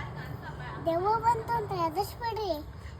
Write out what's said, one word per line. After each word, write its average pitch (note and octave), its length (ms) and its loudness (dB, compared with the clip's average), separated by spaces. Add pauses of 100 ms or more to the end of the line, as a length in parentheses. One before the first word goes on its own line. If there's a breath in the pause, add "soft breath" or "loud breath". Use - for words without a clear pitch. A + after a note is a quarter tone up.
(840)
ದೆವ್ವ F#4+ 340 4
ಬಂತು A#4 340 2
ಅಂತ G#4+ 180 2
ಎದುರಿಸ್ಬಿಡ್ರಿ. G4 800 0 (480 loud breath)